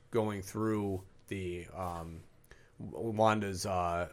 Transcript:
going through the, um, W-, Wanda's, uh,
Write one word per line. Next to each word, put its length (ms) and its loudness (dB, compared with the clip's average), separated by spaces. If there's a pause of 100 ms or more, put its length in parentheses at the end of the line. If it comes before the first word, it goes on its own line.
going 320 0
through 640 0 (240)
the, 460 -6
um, 460 -6 (600)
W-, 320 -6
Wanda's, 540 4
uh, 480 2